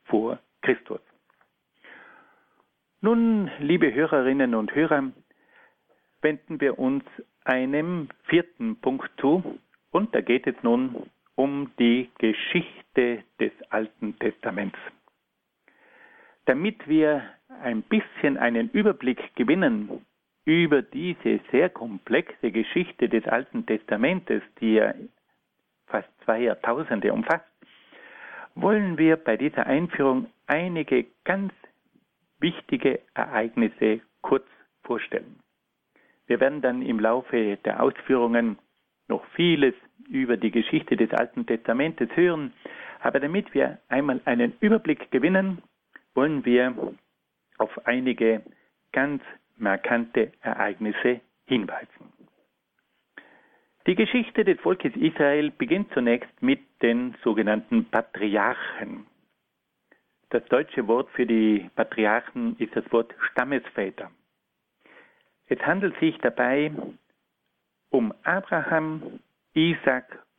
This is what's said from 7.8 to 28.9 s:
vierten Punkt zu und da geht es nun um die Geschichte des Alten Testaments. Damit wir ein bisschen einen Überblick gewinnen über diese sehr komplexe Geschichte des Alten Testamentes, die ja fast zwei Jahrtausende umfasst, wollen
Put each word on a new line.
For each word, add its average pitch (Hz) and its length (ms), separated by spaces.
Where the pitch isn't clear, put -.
vierten 123 580
Punkt 131 280
zu 170 400
und 202 240
da 110 60
geht 120 260
es 123 160
nun 120 320
um 139 420
die 120 400
Geschichte - 1080
des 110 120
Alten 107 480
Testaments. 98 600
Damit 156 420
wir 151 360
ein 113 220
bisschen 135 540
einen 117 340
Überblick 190 640
gewinnen 123 720
über 151 360
diese 131 580
sehr 135 180
komplexe 117 840
Geschichte 113 580
des 113 160
Alten 120 400
Testamentes, 120 760
die 110 160
ja 107 180
fast - 220
zwei 117 180
Jahrtausende 120 720
umfasst, - 320
wollen 196 420